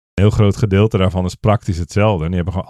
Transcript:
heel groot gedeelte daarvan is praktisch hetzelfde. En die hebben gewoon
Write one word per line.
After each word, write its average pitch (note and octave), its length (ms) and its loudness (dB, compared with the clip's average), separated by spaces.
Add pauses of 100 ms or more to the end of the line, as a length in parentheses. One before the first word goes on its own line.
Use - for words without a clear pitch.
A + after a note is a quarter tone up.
(220)
heel G#2 80 6
groot G#2 260 2
gedeelte G#2 420 2
daarvan F#2 260 0
is F2+ 100 -4
praktisch G2+ 440 -2
hetzelfde. G2+ 460 0
En E2 60 -4
die F#2 60 -4
hebben F2 180 -4
gewoon F#2 160 -6